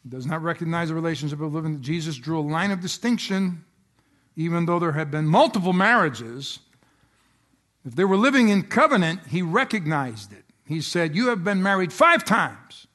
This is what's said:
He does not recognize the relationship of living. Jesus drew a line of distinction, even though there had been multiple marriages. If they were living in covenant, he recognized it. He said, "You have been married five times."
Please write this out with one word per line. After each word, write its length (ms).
He 60
does 180
not 160
recognize 460
the 80
relationship 440
of 140
living. 280
Jesus 340
drew 240
a 0
line 320
of 80
distinction, 840
even 300
though 120
there 140
had 180
been 160
multiple 460
marriages. 880
If 100
they 100
were 120
living 320
in 160
covenant, 640
he 140
recognized 920
it. 120
He 160
said, 360
"You 120
have 140
been 200
married 300
five 320
times." 720